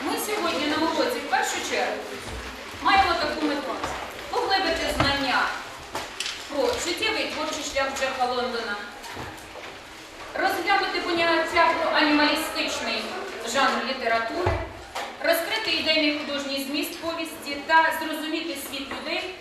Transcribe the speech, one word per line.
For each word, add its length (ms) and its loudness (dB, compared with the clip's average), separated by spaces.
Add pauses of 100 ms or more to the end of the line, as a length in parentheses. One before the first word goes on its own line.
Ми 100 0 (140)
сьогодні 400 0
на 80 2
уроці 440 2
в 100 -6
першу 400 0
чергу 240 0 (880)
маємо 320 6
таку 320 0
мету: 280 0 (560)
поглибити 640 2
знання 520 2 (1000)
про 180 2
життєвий 600 0
творчий 360 -4
шлях 240 0 (120)
Джека 260 0
Лондона, 500 -2 (1600)
розглянути 680 2
поняття 840 4
про 100 2
анімалістичний 1120 2 (500)
жанр 360 4
літератури, 640 0 (720)
розкрити 480 2
ідейний 480 2
художній 500 -2
зміст 300 -4
повісті 580 -6 (100)
та 340 6
зрозуміти 560 -2 (120)
світ 220 -6
людей 500 -6